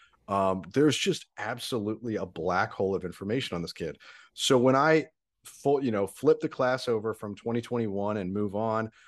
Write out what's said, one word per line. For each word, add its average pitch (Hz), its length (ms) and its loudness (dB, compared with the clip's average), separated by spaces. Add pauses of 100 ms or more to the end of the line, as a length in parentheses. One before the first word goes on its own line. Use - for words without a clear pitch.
(260)
Um, 95 360 2 (120)
there's 143 240 4
just - 280 -2 (120)
absolutely 110 800 -4
a 87 100 -4
black 90 460 0
hole 98 220 -2
of 87 100 -4
information 101 500 -6
on 87 80 -4
this 85 100 -8
kid. 76 260 -8 (360)
So - 240 4
when 131 180 6
I 151 300 4 (380)
full, 139 380 0
you 131 80 0
know, 101 160 2
flip 151 340 2
the 156 80 -2
class 127 400 -2
over 110 260 0
from 104 200 -10
twenty 117 280 -4
twenty-one 107 560 -2
and 92 120 -4
move 101 240 -2
on, 110 360 -2 (180)